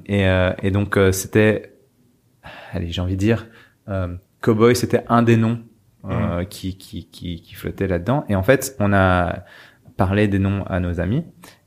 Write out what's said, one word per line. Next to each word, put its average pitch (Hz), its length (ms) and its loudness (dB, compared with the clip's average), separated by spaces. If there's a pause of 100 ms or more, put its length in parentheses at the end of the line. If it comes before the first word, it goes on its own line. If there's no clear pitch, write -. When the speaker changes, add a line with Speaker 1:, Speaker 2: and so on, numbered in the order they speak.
Speaker 1:
et, 101 220 0
euh, 92 240 2 (100)
et 98 100 0
donc, 101 260 0
euh, 95 140 4
c'était, 107 640 0 (1000)
allez, 90 180 -6
j'ai 90 100 -6
envie 90 140 -2
de 92 40 -4
dire, 110 280 0 (400)
euh, 95 220 -4 (320)
Cowboy, 117 340 4
c'était - 340 0
un 117 140 4
des 117 140 6
noms, 113 220 0 (500)
euh, 87 320 -2
Speaker 2:
Mm. 92 40 -4
Speaker 1:
qui, 92 320 -10
qui, - 320 -16
qui, 85 320 -12
qui - 140 -20
flottait 87 320 -6
là-dedans. 92 420 -2
Et 101 60 0
en 92 80 0
fait, - 360 0
on 101 140 2
a 90 460 2 (580)
parlé 101 320 2
des 98 100 0
noms 98 280 0
à 92 120 -2
nos 87 220 -4
amis. 117 220 -2 (440)